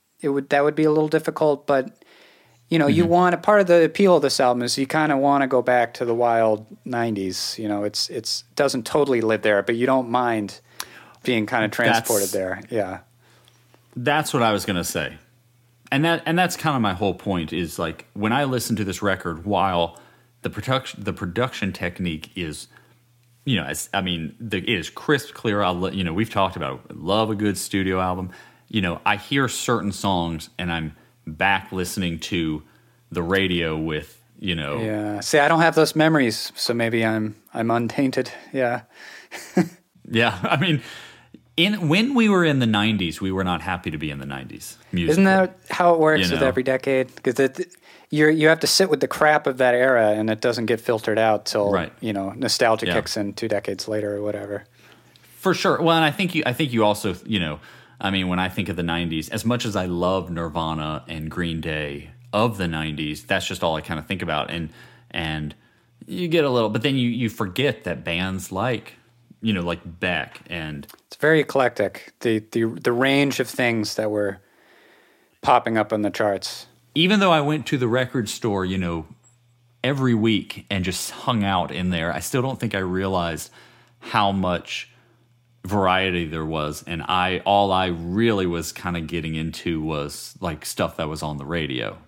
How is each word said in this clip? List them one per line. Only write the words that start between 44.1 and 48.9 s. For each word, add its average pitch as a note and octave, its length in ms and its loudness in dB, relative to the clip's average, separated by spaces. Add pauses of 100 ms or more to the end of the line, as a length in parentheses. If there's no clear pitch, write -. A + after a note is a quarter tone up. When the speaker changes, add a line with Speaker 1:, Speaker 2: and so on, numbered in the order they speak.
Speaker 2:
in C#2+ 80 -10
the C2+ 60 -10
nineties C2+ 520 -12 (140)
musically. E3 220 0
Speaker 1:
Isn't F#3 100 6
that F#3+ 340 4 (120)
how F3 240 4
it E3 60 4
works D#3 280 4
Speaker 2:
You F3 60 0
Speaker 1:
with E3 80 0
Speaker 2:
know? C3+ 60 4
Speaker 1:
every C3 160 0
decade? C3 600 0
'Cause B2 160 0
it, C3+ 360 -2 (360)
you're, D3+ 180 4
you D#3 200 4
have D#3+ 100 4
to - 80 0
sit - 220 4
with D3 100 2